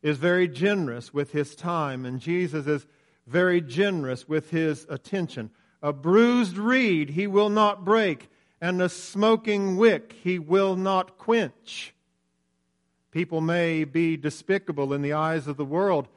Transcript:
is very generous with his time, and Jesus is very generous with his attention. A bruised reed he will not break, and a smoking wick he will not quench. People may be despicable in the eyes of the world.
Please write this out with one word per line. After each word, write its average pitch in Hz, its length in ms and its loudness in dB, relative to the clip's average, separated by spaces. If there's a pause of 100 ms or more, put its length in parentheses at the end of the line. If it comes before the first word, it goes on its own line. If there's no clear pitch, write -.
is 151 160 0
very 175 300 2
generous 151 640 -2
with 143 200 -4
his 147 220 -4
time, 151 500 -4
and 127 160 -8
Jesus 160 460 -4
is 143 200 -2 (400)
very 175 340 2
generous 151 680 -2
with 156 220 -2
his 160 380 -2
attention. 151 640 -6 (320)
A 147 100 -2
bruised 196 640 4
reed 208 540 2
he 170 160 -2
will 202 240 2
not 208 340 2
break, 196 440 0 (320)
and 180 200 -2
a 180 80 2
smoking 208 880 0
wick 196 460 2
he 185 160 -2
will 185 380 2
not 185 420 -2
quench. - 760 -4 (1160)
People 165 300 -4
may 165 440 0
be 160 320 0
despicable 151 760 -4
in 143 100 -2
the 143 100 -2
eyes 156 340 -2
of 147 100 -8
the 147 80 -6
world. 156 520 0